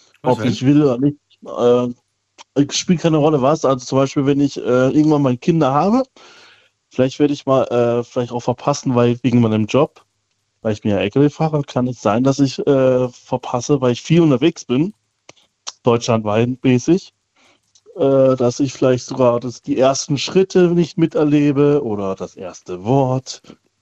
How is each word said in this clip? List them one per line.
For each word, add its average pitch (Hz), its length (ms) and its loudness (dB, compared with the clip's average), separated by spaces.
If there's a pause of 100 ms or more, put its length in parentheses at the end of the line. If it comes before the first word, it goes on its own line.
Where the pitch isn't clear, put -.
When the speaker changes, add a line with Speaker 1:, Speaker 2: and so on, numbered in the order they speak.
(220)
Speaker 1:
Was 127 120 0
Speaker 2:
Ob 120 100 -4
Speaker 1:
denn? 120 80 0
Speaker 2:
ich 127 140 -4
will 147 160 4
oder 131 160 2
nicht, 143 200 -2 (280)
äh, 123 420 2 (680)
es 143 220 0
spielt 175 240 -2
keine 160 160 0
Rolle, 151 240 2
was. 151 240 0
Also 131 200 -2
zum 135 140 -2
Beispiel, 135 260 -2
wenn 139 160 0
ich, 143 160 -2
äh, 127 320 0
irgendwann 151 320 2
mal 127 160 0
Kinder 156 360 0
habe, 202 300 0 (880)
vielleicht 131 300 -2
werde 147 140 2
ich - 120 -10
mal, 131 220 2
äh, 120 360 0
vielleicht 123 280 -8
auch 120 100 -8
verpassen, 135 540 -4
weil 120 280 2
wegen 120 160 2
meinem 110 280 0
Job, - 360 -2 (580)
weil 110 120 -4
ich - 80 -10
bin 107 100 -2
ja 101 60 0
L-K-W-Fahrer, 143 680 -2
kann 127 240 -4
es 127 140 -10
sein, 110 240 0
dass 135 140 0
ich, 135 280 -2
äh, 131 420 2
verpasse, 127 680 -4
weil 123 140 0
ich - 80 -8
viel 165 180 2
unterwegs 151 460 2
bin, 151 280 -2 (880)
deutschlandweit 117 800 0
mäßig, 135 500 0 (840)
äh, 135 400 2
dass 123 240 -2
ich 139 140 -2
vielleicht 127 320 0
sogar 123 340 0
das, 120 220 -12
die 143 180 -6
ersten 135 380 0
Schritte 185 560 2
nicht 170 240 -2
miterlebe 147 840 2
oder 101 320 -6
das 90 200 -12
erste 90 480 -14
Wort. 131 580 -2 (400)